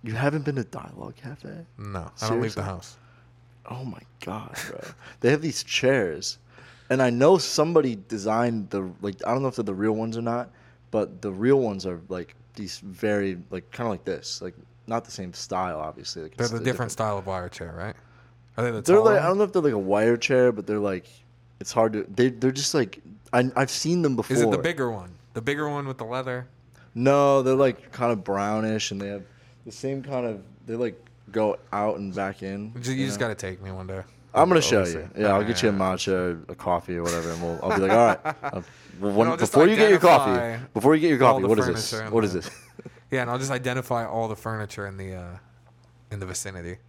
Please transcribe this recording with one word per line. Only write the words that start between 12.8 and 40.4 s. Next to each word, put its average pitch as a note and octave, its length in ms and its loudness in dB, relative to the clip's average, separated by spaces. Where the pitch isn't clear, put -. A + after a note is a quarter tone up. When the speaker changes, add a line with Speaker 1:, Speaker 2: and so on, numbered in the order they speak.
Speaker 1:
like, F#2 200 -12
kinda A#2+ 200 -6
like F#2 140 -8
this, - 360 -8
like, F#2 140 -12
not A2+ 180 -4
the - 60 -20
same F2+ 240 -12
style, F#2 440 -6
obviously. D#2 440 -10
Like, D#2 140 -14
Speaker 2:
They're A#2+ 80 -4
Speaker 1:
it's A#2 80 -4
Speaker 2:
the A#2 40 -6
Speaker 1:
a A2+ 40 -6
Speaker 2:
different B2 140 -2
Speaker 1:
different B2 180 -6
Speaker 2:
style G#2+ 260 -4
of F#2+ 80 -10
wire F#2 220 -6
chair, E2+ 280 -14
right? F#2+ 180 -10
Are A#2 80 -2
they B2 60 0
the A2+ 100 -6
Speaker 1:
They're F#3 160 6
Speaker 2:
tall A3 80 8
Speaker 1:
like, G#3+ 120 6
Speaker 2:
one? E3 80 2
Speaker 1:
I - 40 2
don't F#3+ 100 2
know G#3 60 4
if G3 80 -4
they're, F#3+ 100 2
like, D3 100 4
a G#2+ 60 0
wire G2+ 380 4
chair, B2 360 4
but G#2 140 -8
they're, G#2+ 120 -2
like, G2 280 -2
it's - 120 -10
hard A2+ 200 4
to, G#2+ 160 -4
they, B2 220 2
they're B2 200 0
just, C#3 240 -4
like, B2 260 0
I, B2+ 240 4
I've C3 140 2
seen E3+ 320 0
them C#3 140 0
before. A2+ 200 0
Speaker 2:
Is A#2+ 60 6
it A2+ 80 4
the G#2 80 2
bigger C#3 320 -2
one? F2+ 240 -12
The A#2 80 -6
bigger D3 260 -2
one C#3+ 180 -6
with C3 120 -8
the A#2+ 60 -8
leather? B2+ 440 -6
Speaker 1:
No, C#3 460 6
they're, C3 120 4
like, C3 420 2
kinda A#2+ 200 2
brownish, G#2+ 720 -2
and G2 100 -8
they G2+ 80 -6
have G2+ 140 -8
the A#2 60 -16
same C3+ 320 -6
kind B2+ 240 -4
of, G#2 160 -6
they, A2+ 80 -6
like, A#2 260 -4
go G#2+ 260 2
out G#2 260 0
and G2 140 -8
back G2 300 -4
in, G2+ 300 -8
Speaker 2:
Ju-, B2+ 100 -4
you C3 100 -2
Speaker 1:
you C3+ 40 0
Speaker 2:
just C3 140 -6
Speaker 1:
know? B2 60 0
Speaker 2:
gotta G#2 100 -4
take F#2 260 -10
me F#2+ 80 -12
one F#2 160 -10
day. F#2+ 160 -8
Speaker 1:
I'm D#3+ 140 6
gonna F3+ 100 6
Speaker 2:
Over D3+ 40 6
Speaker 1:
show G#2 220 4
Speaker 2:
see. E2+ 140 -4
Speaker 1:
you. D#2+ 180 -12
Yeah, G#2 180 4
I'll G#2 100 2
get A2 180 -2
you A#2 60 4
a G#2 40 4
Speaker 2:
Yeah. G2 60 -2
Speaker 1:
matcha, F2+ 680 -2
a E2 80 -12
coffee, F2 400 -4
or E2+ 80 -4
whatever, E2+ 260 -2
and E2 120 -6
we'll, E2+ 200 -4
I'll F#2+ 140 0
be G2 100 2
like, F#2+ 60 2
"All A#2 140 8
right." G#2 120 4
Speaker 2:
<laughs> D3+ 240 -8
Speaker 1:
Uh, C3+ 200 -8
well, G2+ 120 -2
when, G2+ 140 4
Speaker 2:
And E3 40 2
I'll E3 60 -2
just E3+ 160 0
Speaker 1:
before D3+ 160 8
you G#3+ 80 4
get G#3+ 140 8
your F#3 100 8
coffee, C#3 320 8
Speaker 2:
identify A#2+ 420 -4